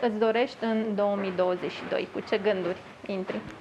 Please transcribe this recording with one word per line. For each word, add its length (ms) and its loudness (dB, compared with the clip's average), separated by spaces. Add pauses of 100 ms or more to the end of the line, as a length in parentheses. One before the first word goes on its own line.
îți 180 2
dorești 460 2
în 300 0
două 220 2
mii 200 -2
douăzeci 340 2
și 200 -10
doi? 220 0
Cu 80 -4
ce 180 0
gânduri 400 2 (280)
intri? 340 -4 (200)